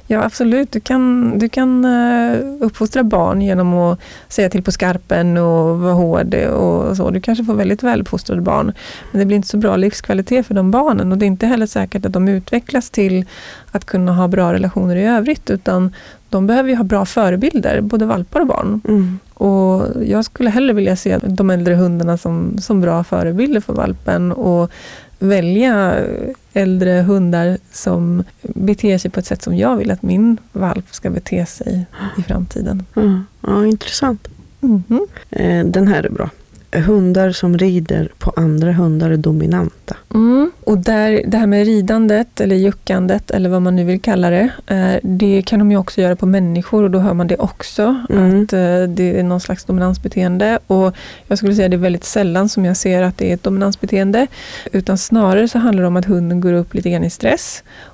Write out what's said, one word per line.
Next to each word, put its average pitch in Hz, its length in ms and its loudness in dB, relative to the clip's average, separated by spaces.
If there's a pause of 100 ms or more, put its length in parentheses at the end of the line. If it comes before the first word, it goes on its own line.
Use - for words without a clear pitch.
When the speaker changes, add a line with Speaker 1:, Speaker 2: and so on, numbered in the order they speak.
Speaker 1:
Ja, 220 160 0
absolut. 240 480 0
Du 226 80 -4
kan, 247 600 0
du 226 100 0
kan, 254 360 0
eh, 240 520 2 (220)
uppfostra 226 440 -2
barn 190 380 0
genom 180 320 0
att 175 260 0 (280)
säga 190 220 0
till 185 140 -2
på 190 80 -2
skarpen 175 640 0
och 165 420 2
vara 180 140 0
hård 170 420 0
och 175 600 0
så. 185 120 0
Du 185 120 -2
kanske 226 240 -2
får 220 80 -2
väldigt 208 300 -2
väluppfostrade 196 580 -4
barn, 147 300 0 (400)
men 196 80 0
det 202 60 2
blir 202 120 2
inte 196 120 -2
så 214 80 -2
bra 208 180 2
livskvalitet 202 720 -2
för 214 60 -4
de 190 180 2
barnen. 226 400 0
Och 190 60 0
det 208 80 0
är - 20 2
inte 190 200 0
heller 233 180 2
säkert 196 400 -4
att 190 80 -2
de 185 140 2
utvecklas 240 640 -2
till 185 360 0 (460)
att 196 140 -6
kunna 180 280 0
ha 180 140 2
bra 180 260 2
relationer 185 420 0
i 190 100 0
övrigt, 240 440 0
utan 185 440 0 (360)
de 196 180 0
behöver 262 220 2
ju 262 60 2
ha 233 80 0
bra 196 220 0
förebilder, 202 760 0
både 214 240 0
valpar 214 340 -2
och 302 80 2
barn. 208 400 -2
Speaker 2:
Mm. 190 320 2 (140)
Speaker 1:
Och 190 540 0 (180)
jag 214 200 0
skulle - 240 -2
hellre 247 240 2
vilja 196 220 0
se 185 280 -2
de 190 260 0
äldre 175 260 2
hundarna 175 420 0
som, 170 440 -4
som 196 200 0
bra 170 220 0
förebilder 190 580 0
för - 120 -8
valpen 180 580 -2
och 175 400 0 (480)
välja 196 760 2 (580)
äldre 185 380 2
hundar 180 680 2 (140)
som 175 520 -2 (180)
beter 202 560 0
sig 180 140 -4
på - 80 -4
ett 180 60 -6
sätt 190 180 -6
som 180 140 -2
jag 240 180 2
vill 208 160 -2
att 185 120 -4
min 214 340 2 (140)
valp 185 400 -4
ska - 180 -8
bete 175 360 -4
sig 185 400 -6 (320)
i 180 60 -4
framtiden. 185 600 -6 (120)
Speaker 2:
Mm. 196 280 2 (180)
Ja, 202 240 0
intressant. 220 640 -2 (320)
Speaker 1:
Mhm. 233 460 0 (240)
Speaker 2:
Eh, 175 360 0
den 185 220 2
här 180 160 2
är - 60 -2
bra. - 200 -6 (560)
Hundar 190 460 2
som 175 260 0
rider 170 600 0
på - 180 -2
andra 160 380 2
hundar 165 380 2
är 160 60 2
dominanta. 160 800 -2 (180)
Speaker 1:
Mm. 247 380 4 (120)
Och 214 140 2
där, 214 500 2
det 202 100 0
här 226 100 2
med 202 180 4
ridandet 220 760 2
eller 196 140 2
juckandet 190 760 0
eller 185 180 0
vad 180 120 2
man 180 140 2
nu 180 80 2
vill 180 180 0
kalla 185 280 0
det, 190 200 2 (180)
eh, 185 260 0 (100)
det 196 420 2
kan 214 140 0
de 208 120 4
ju 202 60 4
också 190 240 -2
göra 180 140 2
på 190 100 -2
människor, 185 580 2
och 190 80 2
då 185 80 2
hör 190 140 2
man 175 140 0
det 180 100 0
också, - 580 -2 (140)
Speaker 2:
Mm. 196 340 4
Speaker 1:
att, 214 100 -2
eh, 180 340 2
det 180 320 0
är 180 40 0
någon 180 160 0
slags - 260 -8
dominansbeteende. 185 1040 0
Och 185 280 2 (320)
jag 202 100 0
skulle 202 180 0
säga 196 140 2
det 185 60 2
är - 20 -2
väldigt 175 260 0
sällan 190 460 0
som 190 160 0
jag 185 120 0
ser 185 240 0
att 185 160 -2
det 185 120 -2
är 175 40 0
ett 180 100 -6
dominansbeteende, 196 840 0 (440)
utan 190 260 0
snarare 214 500 2
så 240 100 -2
handlar 226 240 2
det 180 60 2
om 180 100 0
att 180 80 0
hunden 175 360 0
går 180 120 2
upp 175 200 -2
lite 180 160 -2
grann 170 140 0
i 170 60 -2
stress. - 540 -4 (300)